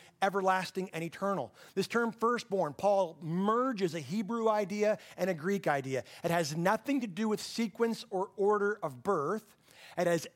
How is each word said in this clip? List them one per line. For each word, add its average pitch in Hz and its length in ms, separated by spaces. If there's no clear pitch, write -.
everlasting 190 680
and 165 120
eternal. 170 500
This 190 140
term 233 240
firstborn, 196 640
Paul 190 460
merges 190 760
a 165 40
Hebrew 220 480
idea 208 500
and 180 120
a 185 60
Greek 175 320
idea. 135 380
It 170 80
has 165 260
nothing 220 440
to 240 80
do 202 200
with 208 140
sequence 233 680
or 196 260
order 208 440
of 127 220
birth. 185 540
It 180 80
has 170 300